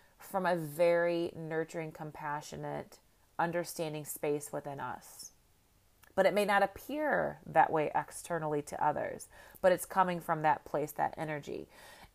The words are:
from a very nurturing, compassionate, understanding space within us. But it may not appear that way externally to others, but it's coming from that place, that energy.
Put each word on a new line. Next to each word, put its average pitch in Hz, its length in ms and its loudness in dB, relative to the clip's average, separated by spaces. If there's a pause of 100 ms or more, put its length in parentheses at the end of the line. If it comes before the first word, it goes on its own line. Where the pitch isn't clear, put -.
(180)
from 185 280 -4
a 175 100 4
very 170 800 2
nurturing, 160 560 -4
compassionate, 147 1080 -8 (380)
understanding 160 680 -2
space - 480 -4
within 143 260 -8
us. - 520 -10 (840)
But 190 100 6
it 170 80 6
may 208 120 2
not 202 180 6
appear 196 840 -2
that 156 260 6
way 151 220 2
externally 151 680 -2
to - 200 -4
others, - 440 -2 (340)
but 185 120 6
it's 175 120 0
coming 180 360 2
from 156 220 -2
that 151 200 4
place, 147 300 -2
that 151 240 -2
energy. 151 500 -8 (460)